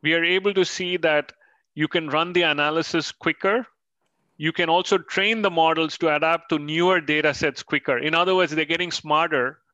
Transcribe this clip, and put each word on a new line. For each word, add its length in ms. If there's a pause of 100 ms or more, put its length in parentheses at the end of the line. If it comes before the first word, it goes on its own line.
we 120
are 100
able 300
to 100
see 340
that 360 (420)
you 120
can 220
run 240
the 100
analysis 680
quicker. 560 (680)
You 160
can 160
also 280
train 440
the 100
models 460
to 180
adapt 340
to 100
newer 420
data 320
sets 300
quicker. 340
In 180
other 200
words, 200
they're 80
getting 280
smarter 680 (140)